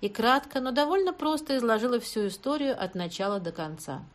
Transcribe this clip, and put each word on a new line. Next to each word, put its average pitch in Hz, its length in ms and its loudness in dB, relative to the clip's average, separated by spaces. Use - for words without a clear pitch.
и 202 80 -2
кратко, 254 500 2
но 254 120 -2
довольно 339 420 2
просто 302 440 0
изложила 233 420 2
всю 214 280 -2
историю 269 540 -2
от 185 140 -4
начала 190 440 -2
до 170 120 -6
конца. 156 520 -8